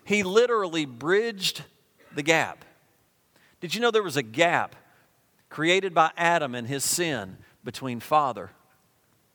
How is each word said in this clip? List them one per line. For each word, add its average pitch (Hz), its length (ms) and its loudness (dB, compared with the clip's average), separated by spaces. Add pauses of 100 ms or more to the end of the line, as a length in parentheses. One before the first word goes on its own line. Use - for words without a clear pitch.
he 208 180 0
literally 190 640 2
bridged 175 800 -2 (500)
the 147 80 -6
gap. 143 420 2 (960)
Did 165 140 -6
you 220 60 -4
know 240 100 4
there 214 120 2
was 151 140 -4
a 143 60 0
gap 127 520 2 (760)
created 175 460 0
by 160 220 4
Adam 170 380 2
and 117 120 -8
his 135 160 -4
sin 120 540 -4 (260)
between 120 380 -8
Father, 120 500 0 (840)